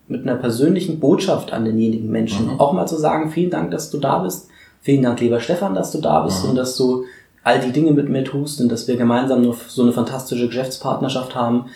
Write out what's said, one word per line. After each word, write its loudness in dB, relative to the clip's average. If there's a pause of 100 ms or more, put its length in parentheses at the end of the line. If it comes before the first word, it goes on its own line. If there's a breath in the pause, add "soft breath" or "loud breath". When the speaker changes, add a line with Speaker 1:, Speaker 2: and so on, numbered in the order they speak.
Speaker 1:
mit -6
einer -2
persönlichen 0
Botschaft 2
an -2
denjenigen 0
Menschen, 0
Speaker 2:
Mhm. -2
Speaker 1:
auch 4
mal 0
zu -4
sagen, 0
„Vielen 0
Dank, -4
dass -6
du -6
da 0
bist. -6 (340 soft breath)
Vielen 4
Dank, 0
lieber 2
Stefan, -2
dass -4
du -4
da 2
bist -2
Speaker 2:
Mhm. 0
Speaker 1:
und 2
dass -2
du 0 (380 loud breath)
all 4
die -2
Dinge 4
mit 2
mir 0
tust -6
und 4
dass -4
wir 0
gemeinsam 2
nur 2 (120)
so -2
eine 6
fantastische -2
Geschäftspartnerschaft -4
haben“, 0 (100)